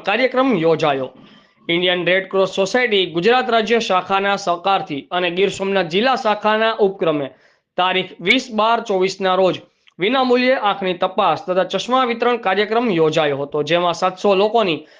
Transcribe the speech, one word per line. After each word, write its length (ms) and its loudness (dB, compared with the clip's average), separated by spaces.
કાર્યક્રમ 420 0
યોજાયો. 440 0
ઇન્ડિયન 360 0
રેડ 220 0
ક્રોસ 260 2
સોસાયટી 560 0
ગુજરાત 400 2
રાજ્ય 340 2
શાખાના 560 0
સહકારથી 560 -2
અને 120 0
ગીર 200 2
સોમનાથ 360 -2
જિલ્લા 200 2
શાખાના 600 0
ઉપક્રમે 400 -2
તારીખ 340 0
વીસ 180 2
બાર 180 2
ચોવીસના 500 0
રોજ 180 0
વિનામૂલ્યે 640 2
આંખની 340 -2
તપાસ 460 0
તથા 260 0
ચશ્મા 380 0
વિતરણ 340 0
કાર્યક્રમ 400 0
યોજાયો 420 2
હતો, 280 -4
જેમાં 320 0
સાતસો 400 0
લોકોની 380 0